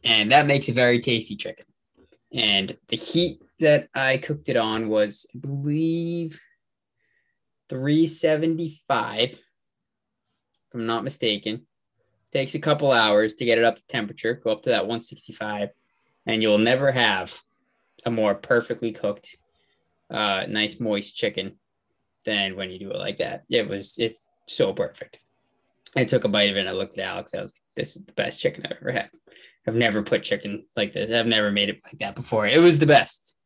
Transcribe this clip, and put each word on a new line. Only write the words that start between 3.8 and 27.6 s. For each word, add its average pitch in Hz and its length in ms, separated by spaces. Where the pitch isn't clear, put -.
I 135 260
cooked 147 300
it 127 80
on 113 320
was, 107 460
I 127 40
believe, 160 1000
three 147 380
seventy-five, 156 1300
if - 80
I'm 113 120
not 113 180
mistaken. 110 600
Takes 139 220
a 156 60
couple 147 320
hours 110 420
to 131 100
get 113 140
it 117 60
up 113 120
to - 120
temperature, 113 460
go 117 180
up 104 100
to 131 80
that 101 160
one 117 140
sixty-five, 104 680
and 113 140
you'll 107 180
never 131 340
have 104 440
a 120 40
more 107 260
perfectly 117 560
cooked, - 440
uh, 104 380
nice 107 300
moist 104 380
chicken 101 420
than 98 320
when 95 140
you 92 80
do 98 140
it - 60
like 101 200
that. - 320
It 113 180
was, 98 300
it's 113 300
so - 260
perfect. - 460
I 127 80
took 117 180
a - 60
bite 101 220
of 98 60
it 101 40
and 92 80
I 92 40
looked 95 240
at 95 80
Alex. 92 300
I 98 80
was 98 120
like, - 80